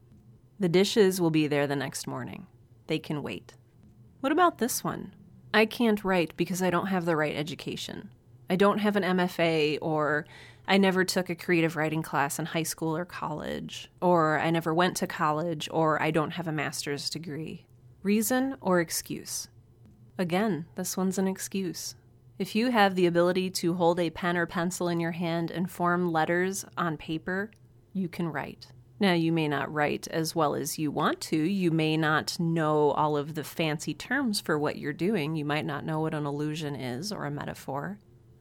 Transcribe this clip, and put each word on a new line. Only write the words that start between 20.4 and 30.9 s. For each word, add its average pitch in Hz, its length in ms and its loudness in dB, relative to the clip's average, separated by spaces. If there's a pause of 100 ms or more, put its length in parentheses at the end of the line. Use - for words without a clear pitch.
this - 220 -6
one's 185 200 0
an 190 100 0
excuse. 185 680 -6 (420)
If - 160 -6
you 233 160 2
have 202 260 6
the 180 100 6
ability 180 460 4
to 170 240 0
hold 175 220 4
a 170 120 0
pen 175 260 -2
or 170 100 2
pencil 175 440 -2
in 170 100 0
your 170 140 -2
hand 165 360 -2
and 185 220 -4
form 175 400 0
letters 175 540 0 (120)
on 165 200 -2
paper, 185 540 -6 (420)
you 185 160 -4
can 175 180 -4
write. - 400 -8 (320)
Now, 196 140 6
you 165 180 4
may 160 160 2
not 139 260 -2
write 147 360 0
as 160 260 -2
well 147 180 2
as 139 240 -4
you 151 140 -2